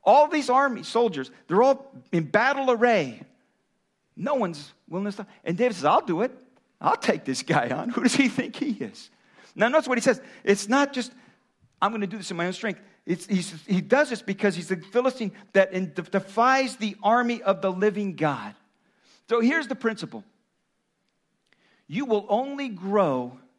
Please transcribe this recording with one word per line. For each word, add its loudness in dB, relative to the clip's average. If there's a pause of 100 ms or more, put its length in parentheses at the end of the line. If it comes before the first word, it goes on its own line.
All 6
these -2
army 2
soldiers, -2 (180)
they're 4
all 2 (200)
in 0
battle 2
array. 2 (920)
No -2
one's -4 (160)
willing -6
to -6
stop. -12 (160)
And -4
David 2
says, -8
"I'll 4
do -2
it. -4 (480)
I'll 2
take -2
this -4
guy 0
on. -4
Who -4
does 2
he 4
think -4
he -4
is?" -10 (440)
Now, 2
notice 2
what 0
he -2
says. 2 (240)
It's 2
not 2
just, -8 (680)
"I'm 0
gonna -4
do -8
this -12
in -8
my -2
own -4
strength." -6 (260)
It's, -4
he's, -2 (140)
he 0
does 2
this -6
because -2
he's -8
the -2
Philistine -2 (200)
that 4
in-, -4
de-, -8
defies 0
the -6
army 2
of 0
the 0
living -2
God. -4 (720)
So 2
here's 2
the -4
principle. -6 (1600)
You -6
will 0
only -2
grow -2 (200)